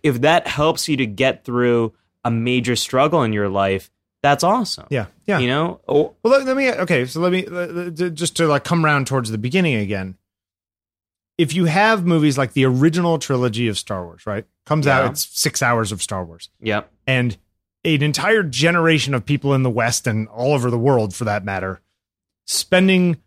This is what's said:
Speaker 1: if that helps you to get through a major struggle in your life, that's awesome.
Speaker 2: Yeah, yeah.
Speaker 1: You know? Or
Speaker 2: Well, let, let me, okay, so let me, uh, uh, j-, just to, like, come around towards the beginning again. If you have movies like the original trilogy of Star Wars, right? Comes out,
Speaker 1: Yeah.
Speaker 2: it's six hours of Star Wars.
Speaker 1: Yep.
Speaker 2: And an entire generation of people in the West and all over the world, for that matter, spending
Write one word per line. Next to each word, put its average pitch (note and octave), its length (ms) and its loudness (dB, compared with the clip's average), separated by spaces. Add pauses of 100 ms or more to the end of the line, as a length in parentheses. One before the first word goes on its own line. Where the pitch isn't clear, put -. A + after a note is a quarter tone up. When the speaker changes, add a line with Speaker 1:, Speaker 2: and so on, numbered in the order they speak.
Speaker 1:
if B2 180 0
that E3 260 4
helps D#3 420 -2
you C#3+ 80 0
to C3 80 -2
get A2 400 -2
through A#2+ 480 0 (320)
a A#2+ 60 0
major A#2+ 440 0
struggle C#3+ 480 0
in A2 80 0
your G#2 160 0
life, G2 420 -2 (320)
that's C#3+ 220 2
awesome. G#3 460 -2
Speaker 2:
Yeah, B2 160 -2 (200)
yeah. F#3+ 140 0
Speaker 1:
You B2 80 0
know? D#3 400 -2
Or D3 340 2
Speaker 2:
Well, A#3+ 120 4
let, C4+ 120 4
let C4 120 -2
me, C4+ 120 0
okay, E3 360 0
so D#3 160 -6
let F3+ 100 2
me, F3+ 160 -2
uh, F3 80 -12
uh, F3 360 -6
j-, E3+ 200 -4
just D#3+ 240 -6
to, E3 120 2
like, C#3+ 180 2
come E3 200 2
around C#3+ 220 2
towards B2 240 -2
the A2 80 -4
beginning C#3 360 0
again. F#2+ 420 -6 (1200)
If D3+ 180 0
you F3+ 100 2
have G3 400 2
movies D3+ 320 2
like C3+ 160 -2
the C3 120 4
original D#3+ 520 2
trilogy B2 520 -2
of G2+ 80 -4
Star F#2 260 -8
Wars, E2+ 240 -16
right? G#2 180 -6 (200)
Comes D3+ 200 0
out, C3+ 200 4
Speaker 1:
Yeah. B2 60 -2
Speaker 2:
it's D3 200 -6
six - 320 -4
hours A2+ 300 0
of F#2+ 100 -8
Star F#2 220 -6
Wars. E2+ 240 -20 (120)
Speaker 1:
Yep. G#2+ 300 -2 (160)
Speaker 2:
And B2 300 0 (460)
an D#3 200 2
entire F#3+ 400 0
generation D#3 720 0
of A#2 100 -4
people C#3 300 0
in C3 80 2
the B2+ 80 0
West A#2 340 -2
and A2 220 -2
all A#2+ 260 -2
over B2 160 0
the A#2 80 0
world, A#2 380 2
for A#2+ 100 -6
that G#2 180 -2
matter, F#2+ 380 -6 (640)
spending F#3 800 2